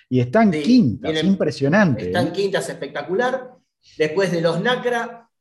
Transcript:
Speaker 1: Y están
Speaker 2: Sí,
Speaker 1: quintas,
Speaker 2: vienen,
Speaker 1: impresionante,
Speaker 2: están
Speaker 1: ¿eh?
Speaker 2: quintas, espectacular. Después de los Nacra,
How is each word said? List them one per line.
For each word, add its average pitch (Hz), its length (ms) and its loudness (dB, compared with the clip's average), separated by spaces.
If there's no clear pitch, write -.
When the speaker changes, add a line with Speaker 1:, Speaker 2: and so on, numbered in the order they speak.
Speaker 1:
Y 127 100 2
están 185 340 4
Speaker 2:
Sí, 156 80 -2
Speaker 1:
quintas, 151 500 2
Speaker 2:
vienen, 160 200 0
Speaker 1:
impresionante, 156 760 0
Speaker 2:
están 110 200 0
Speaker 1:
¿eh? 170 40 -6
Speaker 2:
quintas, 190 380 -2
espectacular. 156 800 -4
Después 170 340 0
de 170 100 0
los 165 200 0
Nacra, 240 680 -4